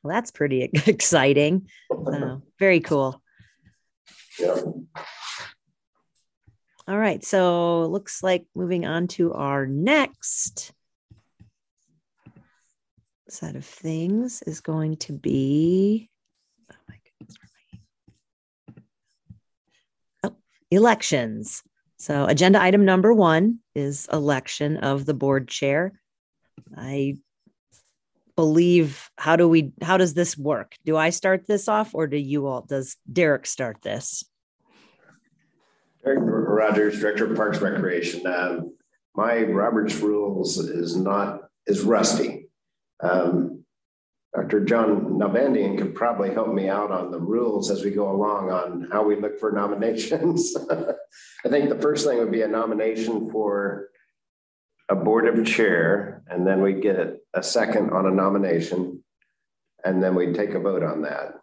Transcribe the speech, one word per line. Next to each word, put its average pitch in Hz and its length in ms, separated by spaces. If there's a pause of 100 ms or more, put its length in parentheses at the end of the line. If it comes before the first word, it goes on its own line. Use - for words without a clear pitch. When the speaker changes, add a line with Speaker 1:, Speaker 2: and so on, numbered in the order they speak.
Speaker 1:
Well, 156 120
that's 233 180
pretty 135 300
<laughs> 147 240
exciting. 151 800 (220)
Uh, 135 480 (200)
very 185 220
cool. 135 420 (1160)
Speaker 2:
Yeah. 90 160 (2250)
Speaker 1:
All 202 100
right, 214 260
so 175 640
looks 196 360
like 185 320
moving 175 320
on 165 220
to 170 240
our 139 340
next - 1040 (2500)
set 156 280
of 139 80
things 180 760
is 160 180
going 156 380
to - 140
be, 160 960 (640)
oh - 60 (120)
my - 60 (240)
goodness, - 220
where - 400 (880)
am - 160 (1400)
I? 202 60
Oh, - 80 (340)
elections. 151 920 (320)
So 143 300
agenda 185 360
item 196 220
number 190 280
one 196 460 (160)
is 143 380
election 147 640
of 139 300
the 147 80
board 135 340
chair. 160 500 (760)
I 139 400 (1200)
believe, 165 800
how 160 180
do 170 140
we, 160 240 (100)
how 175 140
does 180 180
this 175 240
work? 143 460
Do 156 120
I 160 140
start 190 380
this 208 180
off, 214 280
or 156 120
do 143 100
you 139 300
all, 127 160
does 135 340 (140)
Derek 147 360
start 113 360
this? - 420 (1800)
Speaker 2:
Derek 135 180
Rogers, 104 800
Director 107 300
of 110 60
Parks 104 220
and 98 140
Recreation. 90 540
Um, 87 480 (420)
my 113 260
Robert's 104 540
Rules 101 640
is 85 380
not, 98 520 (180)
is 101 140
rusty. - 680 (540)
Um, 87 600 (720)
Doctor 101 300
John 107 540
Nalbandian 107 600
could 92 160
probably 101 380
help 110 200
me 95 160
out 101 220
on 90 200
the 85 80
rules 104 520
as 98 120
we 101 80
go 101 200
along 98 400
on 87 420
how 107 100
we 104 140
look 104 240
for 107 100
nominations. 110 1040 (420)
<laughs> - 480
I - 40
think 139 220
the - 100
first 147 260
thing 123 120
would 110 120
be 113 120
a 107 60
nomination 110 840
for 101 580 (1000)
a 98 60
board 110 320
of 113 180
chair, 98 840
and 90 180
then 95 160
we 98 120
get 95 440 (160)
a 92 80
second 107 480
on 95 160
a 95 40
nomination, 92 920 (840)
and 92 180
then 92 120
we 87 180
take 101 180
a 90 100
vote 90 240
on 76 180
that. 71 400